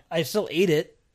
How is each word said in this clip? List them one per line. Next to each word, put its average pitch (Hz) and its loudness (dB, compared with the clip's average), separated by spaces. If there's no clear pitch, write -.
I 165 0
still 208 -2
ate 175 2
it. 156 -2